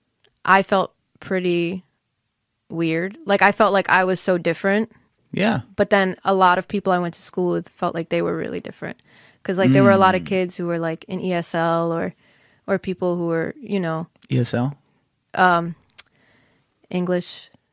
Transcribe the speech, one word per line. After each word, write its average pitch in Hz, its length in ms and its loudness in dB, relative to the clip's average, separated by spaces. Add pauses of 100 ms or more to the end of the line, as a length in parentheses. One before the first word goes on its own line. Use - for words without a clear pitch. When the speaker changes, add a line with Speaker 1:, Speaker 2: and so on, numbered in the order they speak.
(440)
Speaker 1:
I 190 200 4
felt 190 300 -2 (260)
pretty 180 640 -2 (840)
weird. 165 560 -4
Like, 202 160 0
I 196 100 6
felt 196 220 2
like 190 160 0
I 185 140 4
was 185 160 0
so 185 180 0
different. 196 540 -2 (400)
Speaker 2:
Yeah. 214 300 0 (140)
Speaker 1:
But 202 140 0
then 190 340 2
a 196 100 0
lot 185 240 4
of 185 100 -6
people 196 260 -2
I 180 60 2
went 175 160 -4
to - 60 -20
school 180 320 -4
with 170 160 -4
felt - 260 -6
like 170 140 -6
they 170 120 -2
were 170 140 -2
really 175 240 -6
different. - 380 -14 (460)
'Cause, 185 140 -4
like, 185 160 4
there 139 100 6
were - 80 8
a 196 60 6
lot 185 180 6
of 180 80 -4
Speaker 2:
Mm. - 40 -12
Speaker 1:
kids 185 300 -2
who 175 100 -6
were, 170 120 -2
like, 165 280 -6
in 185 120 -6
E 180 140 -4
S 170 220 -4
L 170 380 0
or, 175 200 -4 (540)
or 196 120 0
people 180 380 -4
who 170 100 -4
were, 165 320 -2
you 202 200 -4
know 165 280 -4 (240)
Speaker 2:
E 127 80 2
S 120 140 -2
L? 131 240 -2 (560)
Speaker 1:
Um, 170 420 2 (1120)
English 180 600 -4 (240)